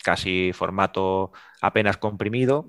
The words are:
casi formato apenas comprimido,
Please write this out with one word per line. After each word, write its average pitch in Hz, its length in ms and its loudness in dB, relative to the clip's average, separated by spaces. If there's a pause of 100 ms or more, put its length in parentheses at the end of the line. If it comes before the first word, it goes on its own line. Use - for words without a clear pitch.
casi 92 500 0
formato 95 800 -2 (300)
apenas 101 360 2
comprimido, 117 720 -2